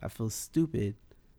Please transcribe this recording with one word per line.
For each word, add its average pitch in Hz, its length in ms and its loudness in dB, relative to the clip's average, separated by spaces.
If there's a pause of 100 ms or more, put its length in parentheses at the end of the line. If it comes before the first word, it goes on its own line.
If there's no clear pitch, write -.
I - 60 -2
feel 113 200 -2
stupid 120 680 0 (420)